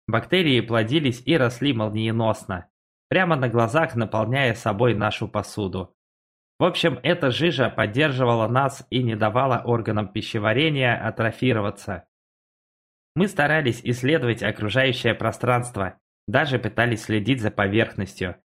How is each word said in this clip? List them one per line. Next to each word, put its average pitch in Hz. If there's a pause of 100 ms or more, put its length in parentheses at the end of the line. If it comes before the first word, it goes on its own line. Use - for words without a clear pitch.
бактерии 131
плодились 117
и 165
росли 135
молниеносно, 110 (400)
прямо 170
на 127
глазах 117
наполняя 113
собой 110
нашу 107
посуду. 95 (640)
В 147
общем, 170
эта 151
жижа 135
поддерживала 120
нас 131
и 127
не 117
давала 113
органам 110
пищеварения 120 (100)
атрофироваться. 107 (1080)
Мы 196
старались 147
исследовать 123
окружающее 117
пространство, 120 (280)
даже 131
пытались 110
следить 107
за 107
поверхностью. 98 (160)